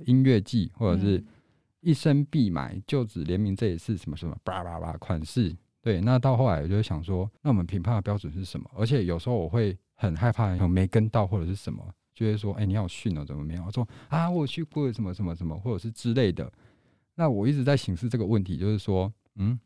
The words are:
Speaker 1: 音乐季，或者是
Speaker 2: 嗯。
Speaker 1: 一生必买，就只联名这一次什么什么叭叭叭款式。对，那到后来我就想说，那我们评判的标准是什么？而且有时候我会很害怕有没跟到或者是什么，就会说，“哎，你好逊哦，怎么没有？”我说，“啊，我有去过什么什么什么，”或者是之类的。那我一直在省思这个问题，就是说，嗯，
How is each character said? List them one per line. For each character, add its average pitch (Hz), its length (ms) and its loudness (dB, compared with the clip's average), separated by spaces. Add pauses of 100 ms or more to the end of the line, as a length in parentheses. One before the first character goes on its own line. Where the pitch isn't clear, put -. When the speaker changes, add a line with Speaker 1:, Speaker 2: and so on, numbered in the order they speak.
Speaker 1:
音 131 180 6
乐 127 160 6
季， 98 360 0
或 104 180 2
者 92 80 2
是 98 160 4
Speaker 2:
嗯。 - 100 -4 (540)
Speaker 1:
一 165 120 4
生 143 320 4
必 127 240 2
买， 76 380 -4
就 135 160 0
只 90 220 -6
联 87 120 0
名 101 160 2
这 107 140 0
一 87 100 0
次 101 200 -4
什 - 120 -8
么 71 60 -6
什 80 100 -10
么 80 180 -6
叭 92 200 -6
叭 85 160 -8
叭 82 180 -6
款 82 280 -4
式。 92 280 0 (280)
对， 101 180 2
那 120 180 4
到 127 200 4
后 131 120 4
来 78 120 2
我 76 60 -2
就 98 140 2
想 82 220 -4
说， 95 260 -2 (120)
那 147 80 0
我 127 40 6
们 92 120 2
评 90 180 -4
判 127 120 0
的 104 60 0
标 104 160 -2
准 76 140 -8
是 92 140 -6
什 - 120 -10
么？ - 160 -12
而 104 120 0
且 120 180 2
有 85 160 0
时 - 80 -6
候 123 80 0
我 85 140 -2
会 101 280 0 (180)
很 90 200 0
害 117 160 2
怕 101 240 0
有 90 100 2
没 90 220 4
跟 110 220 2
到 107 180 2
或 101 100 -2
者 82 80 -2
是 90 80 -4
什 - 200 -8
么， - 120 -12 (280)
就 113 120 -4
会 107 120 0
说 101 180 -4
，“哎， 104 100 -2
你 95 120 0
好 98 100 -2
逊 87 300 -4
哦， 71 80 -6
怎 71 100 -10
么 73 80 -8
没 80 120 -6
有？” 87 120 -8
我 - 20 -6
说 117 160 -2 (220)
，“啊， 165 220 0
我 175 140 0
有 139 40 -2
去 165 160 -6
过 147 300 -4
什 107 100 -4
么 90 100 -4
什 101 80 -8
么 87 140 -2
什 87 100 -8
么，” 80 140 -6
或 113 140 -4
者 95 40 -4
是 113 140 -8
之 117 220 -2
类 117 180 4
的。 82 180 -6 (680)
那 165 140 2
我 147 160 0
一 135 60 4
直 139 140 0
在 143 100 4
省 104 180 -2
思 117 140 -4
这 120 100 -2
个 107 80 0
问 104 160 2
题， 92 160 -4
就 92 100 -2
是 107 120 2
说， 95 340 0 (220)
嗯， 107 300 0